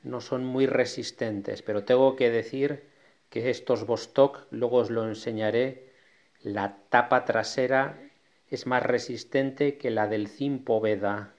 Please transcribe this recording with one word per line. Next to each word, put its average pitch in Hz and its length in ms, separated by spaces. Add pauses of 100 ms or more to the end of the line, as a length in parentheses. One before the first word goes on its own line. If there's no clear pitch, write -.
No 123 180
son 127 240
muy 131 220
resistentes, 110 960
pero 104 220
tengo 131 320
que 123 140
decir 135 580 (400)
que 120 220
estos 113 360
Vostok, 123 640
luego 120 280
os 110 120
lo 113 160
enseñaré, 113 880 (500)
la 101 360 (100)
tapa 123 360
trasera 131 760 (480)
es - 180
más 127 160
resistente 135 960
que 123 120
la 107 180
del 104 180
Zimpoveda. 107 1120